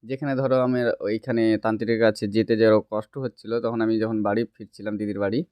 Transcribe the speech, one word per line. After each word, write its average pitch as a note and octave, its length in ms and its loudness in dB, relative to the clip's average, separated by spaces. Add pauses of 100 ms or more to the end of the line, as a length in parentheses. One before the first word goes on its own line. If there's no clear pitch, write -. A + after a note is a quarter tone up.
যেখানে C3+ 320 -4
ধরো C3 240 0
আমার B2+ 260 0 (160)
ওইখানে A2+ 420 -2 (140)
তান্ত্রিকের A2 420 -2
কাছে A2 280 2
যেতে G#2+ 300 2
যে A2 100 6 (220)
কষ্ট G#2+ 280 -6
হচ্ছিল, B2 340 -10 (100)
তখন A#2 200 -2
আমি A2 180 2
যখন A2 240 -2
বাড়ি G#2 180 0 (100)
ফিরছিলাম G#2 460 -12
দিদির G#2 220 -4
বাড়ি G2+ 200 0 (120)